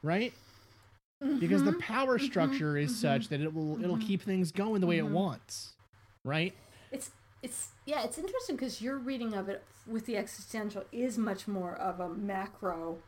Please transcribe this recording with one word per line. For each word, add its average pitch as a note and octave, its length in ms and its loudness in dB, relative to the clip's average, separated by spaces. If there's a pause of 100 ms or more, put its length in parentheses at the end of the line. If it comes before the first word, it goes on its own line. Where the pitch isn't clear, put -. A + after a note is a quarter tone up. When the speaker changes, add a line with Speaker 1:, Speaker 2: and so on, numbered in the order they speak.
Speaker 1:
right? F#3 300 2 (1040)
Because C#4 240 6
the D4 80 6
Speaker 2:
Mm-hmm. F4 80 0
Speaker 1:
power B3+ 380 2
Speaker 2:
Mm-hmm. C#4 100 2
Speaker 1:
structure G3 500 2
is D3 140 2
Speaker 2:
Mm-hmm. - 100 -2
Speaker 1:
such C#3 280 4
that D3 120 0
it D#3 120 -2
will, D#3 300 -2
it'll F#3+ 140 2
Speaker 2:
Mm-hmm. A3 100 -2
Speaker 1:
keep G3 140 2
things F#3 300 2
going G3+ 300 2
the F3+ 60 4
way E3+ 120 6
it D#3 60 2
Speaker 2:
Mm-hmm. D3 80 0
Speaker 1:
wants, - 600 -2 (500)
right? D#3+ 300 0 (380)
Speaker 2:
It's, C4+ 200 -8 (320)
it's, - 260 -8 (160)
yeah, C#4+ 180 0
it's A#3 140 -4
interesting F#4+ 400 -2
'cause B3+ 240 -4
your C4 160 -2
reading A#3+ 360 -2
of F#3+ 160 -2
it G3 140 -6 (220)
with A3 200 -4
the A#3 120 -2
existential G#3 760 -6
is A#3 260 0
much G#3 300 0
more F#3 280 -2
of F3+ 240 -2
a F3+ 100 -2
macro. F#3+ 1000 -4